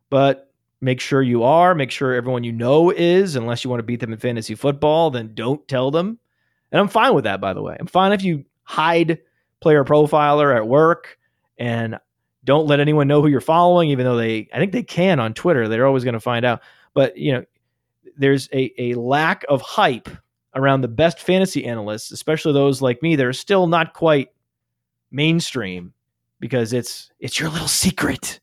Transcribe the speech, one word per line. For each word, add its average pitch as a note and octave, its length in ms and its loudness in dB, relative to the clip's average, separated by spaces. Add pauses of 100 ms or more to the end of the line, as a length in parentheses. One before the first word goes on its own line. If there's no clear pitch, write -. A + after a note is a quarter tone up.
(120)
but C3+ 420 0 (280)
make C3 180 -2
sure C#3 240 0
you A#2+ 180 0
are. E3+ 320 4
Make C3+ 160 -4
sure B2+ 240 -4
everyone B2 300 -4
you A#2 80 -8
know C3+ 400 4
is. F3 440 2
Unless A#2 280 -4
you B2+ 80 -6
want A#2+ 80 -4
to A2 40 -6
beat A#2 160 -6
them A2+ 140 -8
in A2 60 -12
fantasy A#2 340 -6
football, D3+ 560 0
then A2+ 240 -8
don't A#2+ 340 -6
tell C3 220 -2
them. F3+ 300 -4 (520)
And D3+ 80 0
I'm G3+ 100 2
fine A#3 260 2
with C3 80 0
that, G2 180 -2
by G2 120 -4
the G2 100 -8
way. - 160 -10
I'm E3+ 80 -12
fine F#3+ 240 2
if G3 120 -2
you E3 220 -4 (160)
hide E3 560 0 (440)
Player D3+ 220 4
Profiler D3 720 2
at A2 120 0
work D#3+ 500 0 (400)
and A#2 400 -6 (460)
don't D3+ 240 2
let C#3+ 120 4
anyone D3 280 2
know D3 160 4
who D3+ 60 4
you're C3 120 2
following, E3+ 480 4
even B2+ 160 0
though B2 120 0
they, A2+ 360 -4
I B2 60 -4
think F3+ 140 -2
they A#3+ 100 -4
can E3+ 360 0
on A2 140 -2
Twitter. C3 340 0
They're A2+ 200 2
always C3+ 160 2
gonna A#2 160 -4
find A#2+ 260 -2
out. A#2 160 0 (320)
But, C3+ 240 2
you D3 140 -2
know, B2 120 -2 (720)
there's C#3 360 0
a, C3 260 -2
a A#2+ 160 -4
lack C#3+ 540 -2
of C#3 120 0
hype D#3+ 480 -2 (460)
around C3+ 260 0
the B2 60 -2
best D3+ 320 0
fantasy F#3 460 0
analysts, A2 460 -8
especially D#3 420 -2
those C#3 280 2
like B2 220 -2
me E3 120 0
that C#3 80 2
are B2 100 -2
still F#3 340 0
not E3 260 0
quite D3+ 360 0 (840)
mainstream, B2+ 840 -4 (460)
because A#2+ 340 -4
it's, - 460 -8
it's - 200 -8
your D#3 100 -6
little D#3 180 -8
secret. - 760 -4